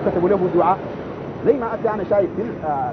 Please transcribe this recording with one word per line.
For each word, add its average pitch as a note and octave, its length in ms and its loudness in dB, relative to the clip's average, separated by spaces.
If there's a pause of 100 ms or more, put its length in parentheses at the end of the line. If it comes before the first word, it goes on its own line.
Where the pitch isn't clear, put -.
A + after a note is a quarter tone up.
كتبوا F3+ 220 2
له F#3 260 2
دعاء. F3 240 4 (680)
زي A3+ 60 8
ما A3+ 220 -2
أتى A3 160 0
أنا G#3 200 -2
شايف G3+ 260 4
في F#3+ 60 0
ال-، A3+ 220 -6
آه، C#3+ 280 -2